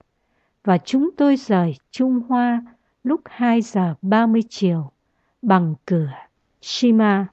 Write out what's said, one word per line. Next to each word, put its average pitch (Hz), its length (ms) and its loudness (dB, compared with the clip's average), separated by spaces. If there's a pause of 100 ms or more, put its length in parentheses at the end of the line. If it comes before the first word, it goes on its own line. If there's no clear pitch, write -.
(640)
Và 185 140 2
chúng 277 380 -2
tôi 285 200 4
rời 175 400 -2 (140)
Trung 254 380 0
Hoa 240 360 0 (400)
lúc 302 200 -2
hai 233 380 0
giờ 180 400 -2
ba 214 240 2
mươi 226 220 2
chiều 165 420 -2 (520)
bằng 180 320 2 (100)
cửa 160 260 -2 (500)
Shima 214 720 0